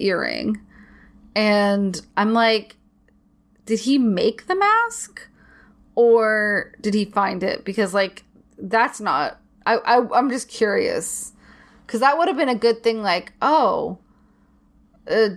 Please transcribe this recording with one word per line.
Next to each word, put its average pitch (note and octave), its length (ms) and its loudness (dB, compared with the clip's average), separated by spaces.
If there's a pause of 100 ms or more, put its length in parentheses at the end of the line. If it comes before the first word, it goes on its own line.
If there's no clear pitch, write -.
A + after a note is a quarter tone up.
earring. F3 600 -2 (720)
And G3+ 640 0 (160)
I'm G#3+ 180 0
like, A3+ 420 0 (920)
did A3 140 -2
he C4 180 2
make A3+ 480 0
the F#4 100 -2
mask? A4 720 -2 (680)
Or G#3+ 840 2
did G3+ 140 -4
he G#3 120 0
find G3 360 -2
it? - 240 -4
Because, G3 300 -2
like, G3 280 -2 (360)
that's A3+ 420 -2
not, D3 380 -4 (260)
I, A3+ 120 2
I, A#3+ 400 0
I'm C4 120 2
just B3 180 -6
curious. - 880 -4 (540)
'Cause A3+ 140 -4
that C#4+ 180 2
would F4 80 2
have D#4+ 100 -2
been D4+ 120 0
a B3 60 0
good A3+ 280 0
thing, A3+ 180 0
like, F3+ 400 -2
oh, G#3+ 560 0 (1120)
uh, G#3 280 2